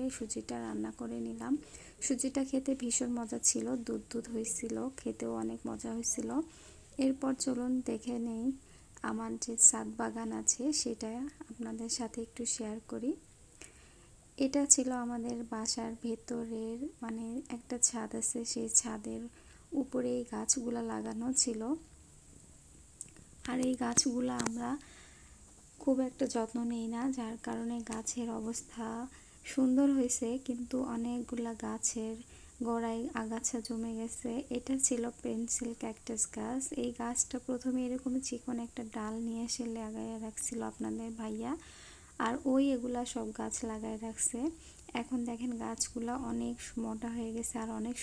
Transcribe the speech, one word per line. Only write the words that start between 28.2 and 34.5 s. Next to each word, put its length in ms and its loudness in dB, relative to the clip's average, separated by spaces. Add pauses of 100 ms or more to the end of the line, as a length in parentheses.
অবস্থা 460 -4 (680)
সুন্দর 340 8 (100)
হয়েছে, 300 4 (180)
কিন্তু 320 0 (180)
অনেকগুলা 640 -2
গাছের 540 0 (480)
গোড়ায় 400 2 (100)
আগাছা 440 0 (100)
জমে 320 -2
গেছে। 320 -4 (260)